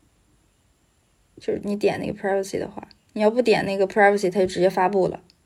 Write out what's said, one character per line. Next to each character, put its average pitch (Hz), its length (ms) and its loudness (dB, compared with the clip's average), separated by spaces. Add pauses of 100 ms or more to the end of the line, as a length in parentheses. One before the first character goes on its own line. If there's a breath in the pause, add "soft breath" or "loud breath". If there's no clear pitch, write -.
(1400)
就 - 160 -6
是 214 100 -8
你 202 100 -4
点 202 240 -2
那 - 80 -8
个 - 60 -6
privacy 196 460 -4
的 - 100 -8
话， - 180 -18 (280)
你 214 80 -4
要 214 80 4
不 240 100 2
点 214 240 2
那 196 140 -4
个 196 100 2
privacy， 202 420 4
它 202 100 0
就 185 60 2
直 180 140 -4
接 180 80 4
发 185 220 2
布 185 180 2
了， - 120 -10 (260)